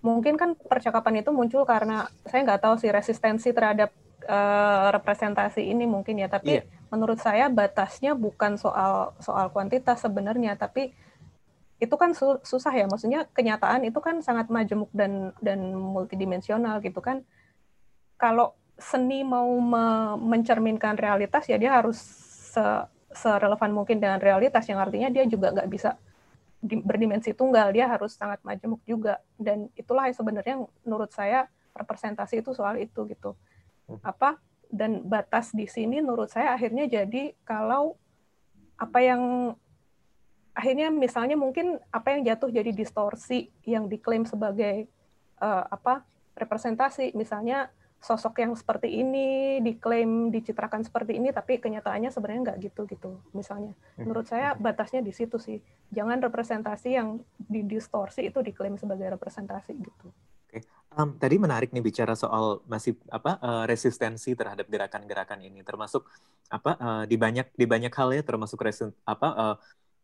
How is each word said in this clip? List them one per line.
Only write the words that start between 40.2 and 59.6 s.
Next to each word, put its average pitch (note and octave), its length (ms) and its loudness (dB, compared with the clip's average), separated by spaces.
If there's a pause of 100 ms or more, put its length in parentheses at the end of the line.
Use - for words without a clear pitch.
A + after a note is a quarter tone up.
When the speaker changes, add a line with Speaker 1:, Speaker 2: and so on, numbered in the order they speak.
Speaker 1:
akhirnya C4+ 380 0
misalnya C4 480 0
mungkin D4+ 400 0 (100)
apa A#3 300 0
yang C4 80 0
jatuh A#3 240 0
jadi A#3 240 0
distorsi G#3+ 720 -4 (160)
yang A3 240 -2
diklaim A3 400 -2
sebagai, G#3 640 -2 (480)
eh, G3+ 320 0
apa, B3+ 320 -2 (320)
representasi, A#3+ 800 -2
misalnya A3+ 560 -4 (280)
sosok A3+ 480 -2
yang A#3 80 -2
seperti A3+ 480 -2
ini C4+ 560 0
diklaim A3+ 720 0
dicitrakan A3 560 -4
seperti A3 320 -4
ini, C4+ 160 0
tapi A#3+ 240 -2
kenyataannya A3 560 -6
sebenarnya A3 400 -6
nggak F#3+ 40 -12 (120)
gitu, G#3 160 -10
gitu F#3+ 320 -14 (160)
misalnya. G#3 400 -10 (240)
Speaker 2:
Hmm. A3+ 80 -8
Speaker 1:
Menurut A3+ 200 -4
saya C4+ 280 -2
Speaker 2:
Hmm. - 80 -8
Speaker 1:
batasnya A3 400 -2
di G#3 80 -6
situ A3+ 280 -6
sih. A3 200 -10 (320)
Jangan A3+ 320 -2
representasi A3+ 720 -4
yang A3+ 280 -2 (160)
didistorsi G#3+ 880 -6
itu - 160 -4
diklaim G3+ 360 -6
sebagai F#3+ 360 -6
representasi G3 580 -12 (100)